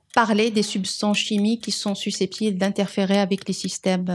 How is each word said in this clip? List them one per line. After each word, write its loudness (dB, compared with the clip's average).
parler 4
des 2
substances -2
chimiques 0
qui -6
sont -2
susceptibles -2
d'interférer 0
avec 0
les -2
systèmes, -2